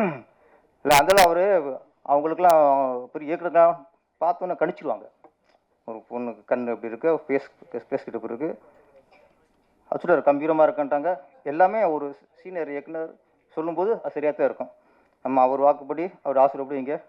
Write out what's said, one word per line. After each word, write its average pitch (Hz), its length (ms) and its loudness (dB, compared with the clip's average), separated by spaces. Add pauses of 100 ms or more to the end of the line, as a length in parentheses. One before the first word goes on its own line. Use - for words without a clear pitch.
(840)
இல்ல, 139 140 0
அதெல்லாம் 180 300 6
அவரு, 170 180 2 (580)
அவங்களுக்கெல்லாம் 156 640 4 (480)
பெரிய 151 160 -12
இயக்குனர்லாம் 170 480 2 (440)
பார்த்தோன்னே 175 400 -2
கணிச்சிருவாங்க. 156 460 -4 (800)
ஒரு 113 140 -14 (120)
பொண்ணுக்கு 120 380 -10
கண்ணு 123 260 -2
எப்படி 110 180 -10
இருக்கு, 151 220 -2
ஃபேஸ், 139 340 -4 (220)
ஃபேஸ் - 340 -8
கிட்ட 117 140 -10
எப்படி 113 160 -10
இருக்கு, 143 160 -6 (1400)
அது - 140 -8
சொல்றாரு, 170 180 2
கம்பீரமா 151 460 2
இருக்குன்ட்டாங்க. 147 440 -2 (320)
எல்லாமே 185 420 0
ஒரு 147 340 -4 (140)
சீனியர் 175 380 -10
இயக்குனர் 160 440 -10 (340)
சொல்லும்போது 170 540 -4
அது 147 80 -8
சரியா 147 220 -2
தான் 147 140 0
இருக்கும். - 240 -6 (520)
நம்ம 131 180 0
அவர் 131 200 2
வாக்குப்படி, 143 520 0 (100)
அவர் 135 160 -2
ஆசைப்படி 139 400 0
இங்க 143 300 -6